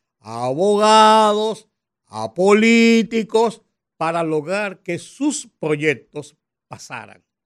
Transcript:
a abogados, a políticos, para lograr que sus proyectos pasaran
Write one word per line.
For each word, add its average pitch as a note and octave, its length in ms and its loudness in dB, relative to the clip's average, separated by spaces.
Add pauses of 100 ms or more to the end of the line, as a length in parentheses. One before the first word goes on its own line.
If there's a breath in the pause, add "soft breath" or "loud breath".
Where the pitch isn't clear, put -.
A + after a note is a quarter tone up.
(200)
a A#2 260 -8
abogados, G#3+ 1200 2 (380)
a A2 260 -10
políticos, A3+ 1300 2 (340)
para E3 260 -4
lograr E3+ 600 -6
que F3 160 -8
sus - 500 -8 (100)
proyectos D3 800 -6 (320)
pasaran G#2+ 560 -18 (220)